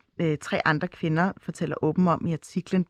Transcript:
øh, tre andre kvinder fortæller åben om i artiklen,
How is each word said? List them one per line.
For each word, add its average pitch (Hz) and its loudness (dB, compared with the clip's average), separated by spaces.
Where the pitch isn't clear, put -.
øh, 156 0
tre - -2
andre 156 0
kvinder 165 0
fortæller 151 -6
åben 170 4
om 151 2
i 170 0
artiklen, 180 -2